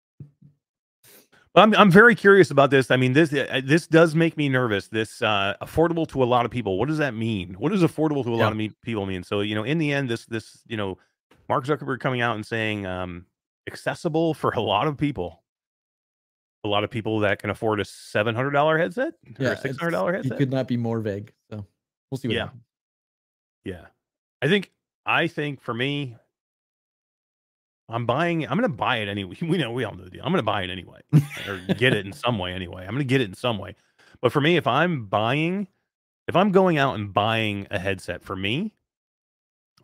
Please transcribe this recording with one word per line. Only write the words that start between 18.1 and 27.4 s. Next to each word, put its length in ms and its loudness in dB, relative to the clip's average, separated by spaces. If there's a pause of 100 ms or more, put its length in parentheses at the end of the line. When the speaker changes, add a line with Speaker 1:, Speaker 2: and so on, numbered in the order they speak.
Speaker 1:
hundred 160 -4
dollar 260 2
headset 360 -4 (260)
or 60 -2
Speaker 2:
Yeah, 60 0
Speaker 1:
a 60 -4
six 200 -8
hundred 140 -4
dollar 240 -2
Speaker 2:
it's, 100 -6
Speaker 1:
headset. 120 -4
Speaker 2:
he 80 2
could 60 -4
not 160 -2
be 80 -2
more 240 -2
vague. 320 -6 (180)
So 160 -12 (460)
we'll 60 -8
see 100 -8
what 80 -2
Speaker 1:
Yeah. 100 -2
Speaker 2:
happens. 180 -18 (1000)
Speaker 1:
Yeah. 220 -12 (560)
I 80 -2
think, 220 -2 (340)
I 220 0
think 340 -8
for 120 -8
me, 440 -6 (1700)